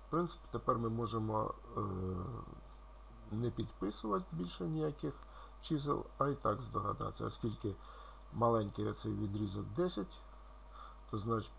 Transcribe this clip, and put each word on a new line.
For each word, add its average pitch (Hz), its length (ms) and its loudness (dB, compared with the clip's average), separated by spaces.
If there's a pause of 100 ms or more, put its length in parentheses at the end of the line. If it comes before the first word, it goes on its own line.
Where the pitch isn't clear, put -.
В - 40 -16
принципі, 165 400 2
тепер 120 280 4
ми 113 100 4
можемо, 110 680 2 (220)
е, 110 40 2 (1500)
не 117 200 4
підписувати 190 840 0
більше 175 320 -2
ніяких 156 500 0 (480)
чисел, 143 440 2 (120)
а 139 100 6
і 139 60 4
так 110 280 4
здогадатися, 101 640 -2
оскільки 110 520 0 (560)
маленький 107 560 4
оцей 107 240 -2
відрізок 101 540 0
десять, 175 540 0 (880)
то, 110 80 0
значить, 110 400 2